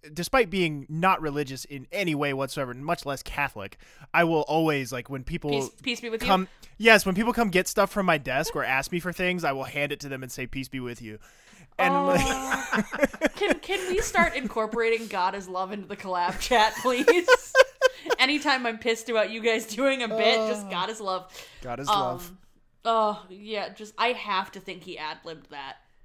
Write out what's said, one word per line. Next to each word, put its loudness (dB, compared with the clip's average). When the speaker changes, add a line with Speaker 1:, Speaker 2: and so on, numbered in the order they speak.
Speaker 1:
despite 2
being 0
not 4
religious -4
in -12
any 0
way 0
whatsoever, -4
much -4
less -6
Catholic, -6
I 6
will 4
always, 2
like, -8
when -8
people -4
Speaker 2:
Peace, -2
peace -4
be -8
with -4
you. -2
Speaker 1:
come, 4
yes, 8
when 2
people 2
come 2
get 2
stuff 2
from -2
my 4
desk -2
or -2
ask 0
me -2
for -6
things, -2
I 2
will -4
hand -2
it -10
to -10
them -6
and -12
say, -8
"Peace -6
be -8
with -8
you." -12
And, 4
Speaker 2:
Oh. 2
Speaker 1:
like 0
<laughs> -
Speaker 2:
Can, 0
can -4
we 0
start 0
incorporating -2
God -2
is -10
love -6
into -10
the -10
collab -2
chat, 4
please? 2
<laughs> 6
Anytime 2
I'm -2
pissed -2
about 2
you -8
guys 2
doing 0
a -2
bit, 4
just -4
Speaker 1:
Oh. -12
Speaker 2:
God -4
is -8
love. -4
Speaker 1:
God -8
is -4
Speaker 2:
Um, 4
Speaker 1:
love. -4
Speaker 2:
oh, 2
yeah, -6
just, -16
I 2
have -2
to -12
think -12
he -12
ad-libbed -12
that. -12